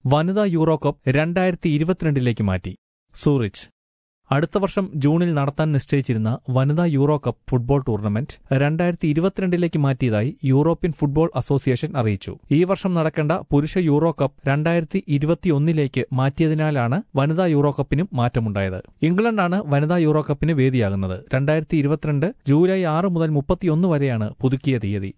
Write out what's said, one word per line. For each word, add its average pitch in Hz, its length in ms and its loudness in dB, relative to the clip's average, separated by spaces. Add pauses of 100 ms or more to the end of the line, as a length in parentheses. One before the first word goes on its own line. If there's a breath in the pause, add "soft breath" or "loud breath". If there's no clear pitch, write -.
വനിതാ 175 420 0
യൂറോ 160 300 2
കപ്പ് 135 360 -2
രണ്ടായിരത്തി 175 560 0
ഇരുപത്തിരണ്ടിലേക്ക് 147 720 0
മാറ്റി. 92 320 -4 (400)
സൂറിച്ച്. 131 480 0 (680)
അടുത്ത 151 280 0
വർഷം 190 280 -2 (100)
ജൂണിൽ 160 380 2
നടത്താൻ 147 360 -2
നിശ്ചയിച്ചിരുന്ന 139 600 0 (200)
വനിതാ 143 360 2
യൂറോ 147 320 2
കപ്പ് - 280 -6
ഫുട്ബോൾ 131 360 0
ടൂർണമെന്റ് 107 560 -4 (160)
രണ്ടായിരത്തി 160 540 0
ഇരുപത്തിരണ്ടിലേക്ക് 170 720 0
മാറ്റിയതായി 127 520 0 (120)
യൂറോപ്യൻ 151 480 2
ഫുട്ബോൾ 151 440 0
അസോസിയേഷൻ 135 600 -2
അറിയിച്ചു. 110 380 -2 (180)
ഈ 156 120 4
വർഷം 180 300 -2
നടക്കേണ്ട 160 400 0 (140)
പുരുഷ 156 300 0
യൂറോ 160 340 2
കപ്പ് - 340 -4
രണ്ടായിരത്തി 160 600 0
ഇരുപത്തിയൊന്നിലേക്ക് 151 1040 0
മാറ്റിയതിനാലാണ് 147 840 0 (160)
വനിതാ 160 300 2
യൂറോ 147 260 2
കപ്പിനും 139 420 -2
മാറ്റമുണ്ടായത്. 104 680 -2 (220)
ഇംഗ്ലണ്ടാണ് 190 640 0
വനിതാ 147 320 0
യൂറോ 151 260 2
കപ്പിന് 151 320 -2
വേദിയാകുന്നത്. 98 640 0 (140)
രണ്ടായിരത്തി 151 460 0
ഇരുപത്തിരണ്ട് 147 500 0 (200)
ജൂലൈ 180 420 4
ആറ് 170 200 0
മുതൽ 165 200 0
മുപ്പത്തിയൊന്ന് 160 580 0
വരെയാണ് 135 500 0
പുതുക്കിയ 131 400 0
തീയതി. 98 400 -4